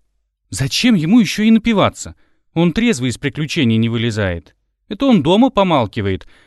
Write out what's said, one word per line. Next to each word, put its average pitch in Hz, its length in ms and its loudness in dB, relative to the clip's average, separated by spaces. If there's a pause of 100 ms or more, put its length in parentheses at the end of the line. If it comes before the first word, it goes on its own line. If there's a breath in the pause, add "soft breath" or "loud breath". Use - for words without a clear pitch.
(480)
«Зачем 143 460 0
ему 185 260 2
еще 202 220 -2
и 220 80 2
напиваться? 220 640 0 (400)
Он 170 180 2
трезвый 170 380 -2
из 113 80 -6
приключений 139 580 -2
не 113 140 0
вылезает. 107 680 -4 (320)
Это 220 160 -6
он 233 180 2
дома 208 280 4
помалкивает, 117 760 -2 (200 soft breath)